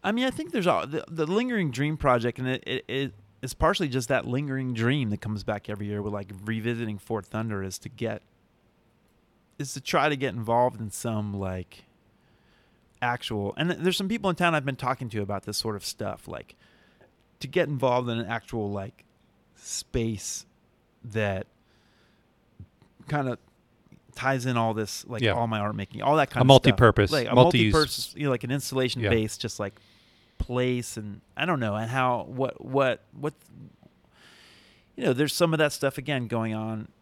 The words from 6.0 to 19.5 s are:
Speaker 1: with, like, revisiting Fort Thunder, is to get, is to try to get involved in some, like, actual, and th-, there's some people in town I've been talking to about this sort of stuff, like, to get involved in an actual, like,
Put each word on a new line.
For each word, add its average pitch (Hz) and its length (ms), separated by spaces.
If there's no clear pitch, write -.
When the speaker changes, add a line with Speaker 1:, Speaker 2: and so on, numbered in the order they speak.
Speaker 1:
with, 104 120
like, 101 180
revisiting 113 520
Fort 104 280
Thunder, 110 380
is 95 160
to - 100
get, 110 320
is 139 160
to 139 80
try 147 260
to 151 80
get 127 200
involved 117 440
in 107 120
some, 107 420
like, 92 520
actual, 117 560
and 165 140
th-, - 100
there's 180 160
some 196 100
people 202 220
in 170 60
town 175 180
I've 147 120
been 139 100
talking 127 340
to 104 140
about 98 200
this 107 140
sort 107 180
of 98 80
stuff, - 440
like, - 280
to - 80
get 160 200
involved 127 400
in 117 120
an 110 80
actual, 110 440
like, 101 320